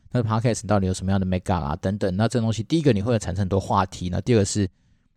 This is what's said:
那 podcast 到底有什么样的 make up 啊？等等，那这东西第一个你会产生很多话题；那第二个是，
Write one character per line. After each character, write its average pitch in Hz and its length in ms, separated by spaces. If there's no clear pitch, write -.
那 123 100
podcast 110 440
到 104 120
底 95 80
有 92 80
什 95 100
么 95 60
样 98 80
的 95 80
make 92 260
up 82 120
啊？ 71 100
等 98 240
等， 92 180
那 110 120
这 123 100
东 113 140
西 110 100
第 160 160
一 160 40
个 139 100
你 95 100
会 117 160
产 98 160
生 95 60
很 95 80
多 95 100
话 95 260
题； 90 240
那 90 120
第 120 140
二 110 40
个 98 60
是， 98 240